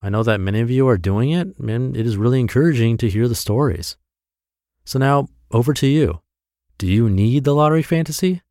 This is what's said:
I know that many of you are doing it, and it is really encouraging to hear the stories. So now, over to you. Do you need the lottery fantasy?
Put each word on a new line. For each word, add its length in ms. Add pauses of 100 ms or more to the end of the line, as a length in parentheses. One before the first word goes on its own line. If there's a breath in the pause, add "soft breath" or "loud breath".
I 100
know 120
that 180
many 200
of 100
you 160
are 100
doing 340
it, 280
and 380
it 100
is 100
really 220
encouraging 600
to 120
hear 160
the 80
stories. 640 (880)
So 160
now, 260 (240)
over 240
to 140
you. 320 (580)
Do 80
you 240
need 320
the 120
lottery 280
fantasy? 680